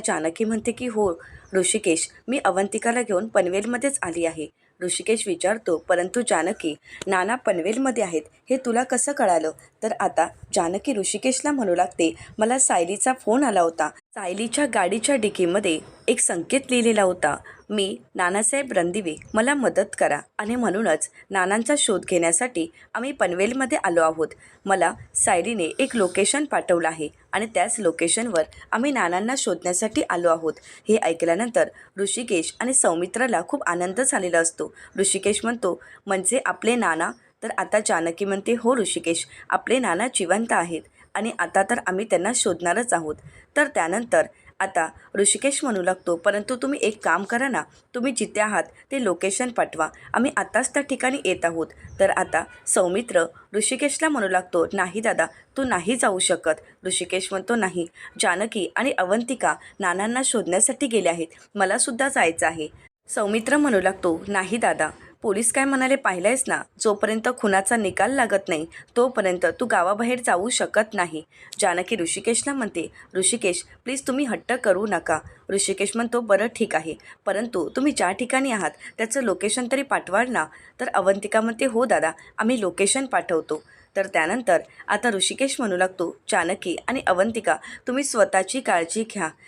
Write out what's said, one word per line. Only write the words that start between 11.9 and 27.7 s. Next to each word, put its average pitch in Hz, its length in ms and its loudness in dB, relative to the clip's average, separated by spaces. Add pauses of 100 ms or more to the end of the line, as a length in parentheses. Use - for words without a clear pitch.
"मला 233 200 2
सायलीचा 202 640 2
फोन 247 240 2
आला 202 160 4
होता. 165 280 0 (260)
सायलीच्या 220 600 -2
गाडीच्या 220 420 2
डिकीमध्ये 196 600 2 (300)
एक 233 120 2
संकेत 196 400 0 (100)
लिहिलेला 226 320 4
होता, 180 340 2 (340)
'मी 202 260 -2 (180)
नानासाहेब 220 580 0
रणदिवे, 180 420 0 (200)
मला 240 200 2
मदत 202 440 0
करा.' 147 200 2 (200)
आणि 220 180 -4
म्हणूनच 196 520 0 (220)
नानांचा 196 480 2
शोध 185 260 0
घेण्यासाठी 170 600 0 (280)
आम्ही 254 180 -6
पनवेलमध्ये 233 720 0
आलो 170 180 2
आहोत. 160 260 2 (380)
मला 185 260 2 (220)
सायलीने 185 640 0
एक 262 180 0
लोकेशन 202 480 2
पाठवलं 170 440 0
आहे 160 200 -4 (240)
आणि 208 140 -2
त्याच 220 320 0